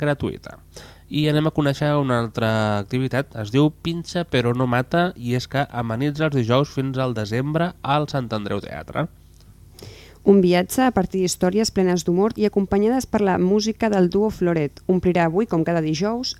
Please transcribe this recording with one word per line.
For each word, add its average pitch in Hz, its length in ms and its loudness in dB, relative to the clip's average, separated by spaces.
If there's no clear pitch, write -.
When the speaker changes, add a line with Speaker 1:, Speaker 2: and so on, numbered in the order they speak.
Speaker 1:
gratuïta. 139 560 -4
I 151 220 0
anem 151 180 2
a 151 60 -2
conèixer 147 460 0
una 131 240 0
altra 113 280 -2
activitat. 127 580 -4
Es 107 160 -8
diu 147 160 6
Pinxa 170 400 -4
però 120 320 0
no 127 100 0
mata 147 480 0
i 120 220 -4
és 120 100 -6
que 139 200 -2
amenitza 143 440 -2
els 143 120 -2
dijous 123 340 2
fins 131 240 -4
al 131 160 -2
desembre 135 680 -2
al 147 280 0
Sant 120 240 -6
Andreu 101 300 -4
Teatre. - 440 -6
Speaker 2:
Un 202 180 8
viatge 180 440 2
a 247 80 2
partir 190 280 -2
d'històries 185 520 0
plenes 180 320 0
d'humor 190 320 0
i 214 80 2
acompanyades 208 640 0
per 208 160 0
la 185 160 2
música 214 480 0
del 185 240 4
duo 208 160 2
Floret 170 560 -2
omplirà 180 400 2
avui, 185 240 0
com 160 160 0
cada 170 160 0
dijous, 202 580 -2